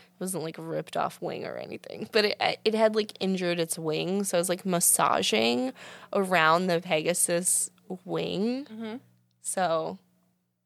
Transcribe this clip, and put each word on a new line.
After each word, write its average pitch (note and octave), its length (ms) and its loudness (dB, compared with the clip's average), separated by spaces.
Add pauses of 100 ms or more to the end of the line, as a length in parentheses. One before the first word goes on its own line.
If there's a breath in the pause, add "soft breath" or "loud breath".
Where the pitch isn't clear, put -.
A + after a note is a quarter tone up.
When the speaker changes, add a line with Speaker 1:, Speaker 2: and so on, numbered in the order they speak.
(180 loud breath)
Speaker 1:
wasn't, F#3 240 -6
like, E3 160 -8
a D#3+ 40 -10
ripped D#3+ 340 -6
off D3+ 260 -4
wing - 220 -6
or B1 120 -8
anything, - 540 -10
but G#3+ 140 4
it, - 400 0
it A3 100 2
had, A3 220 4
like, G#3 240 -2
injured F3+ 400 0
its E3 180 -2
wing, E3 460 0
so F3+ 140 2
I - 20 4
was, F3+ 80 2
like, F#3 180 -2
massaging A3+ 1040 2 (400 loud breath)
around F3+ 540 4
the E3+ 140 2
Pegasus F3 880 0 (340)
wing. F3+ 600 -2
Speaker 2:
Mm-hmm. A3 320 -10 (440)
Speaker 1:
So E3 580 -2 (680)